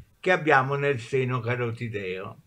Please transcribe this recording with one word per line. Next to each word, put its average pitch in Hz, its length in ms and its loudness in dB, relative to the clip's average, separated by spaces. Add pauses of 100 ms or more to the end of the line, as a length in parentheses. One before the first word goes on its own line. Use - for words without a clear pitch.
(200)
che 185 100 2
abbiamo 143 440 4
nel 143 260 0
seno 127 400 0
carotideo. 110 1080 -6